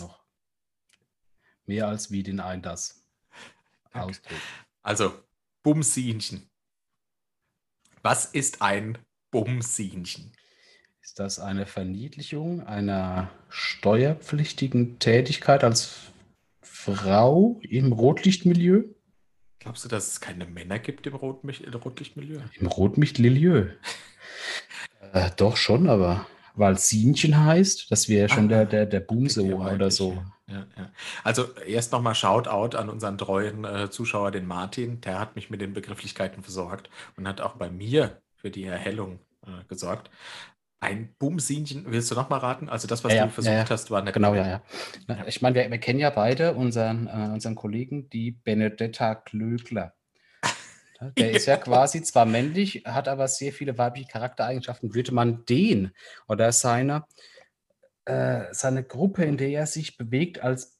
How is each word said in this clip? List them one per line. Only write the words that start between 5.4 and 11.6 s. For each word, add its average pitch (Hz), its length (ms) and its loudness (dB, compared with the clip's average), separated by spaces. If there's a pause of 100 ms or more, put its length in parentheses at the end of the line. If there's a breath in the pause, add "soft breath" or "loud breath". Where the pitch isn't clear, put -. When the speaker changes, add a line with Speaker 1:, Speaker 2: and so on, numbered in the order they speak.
Speaker 2:
Bumsinchen. 127 840 0 (1600)
Was 117 220 2
ist - 360 -4
ein 104 360 0 (340)
Bumsinchen? 107 1000 -4 (680 soft breath)
Speaker 1:
Ist - 180 -16
das 98 200 -8
eine 98 260 -6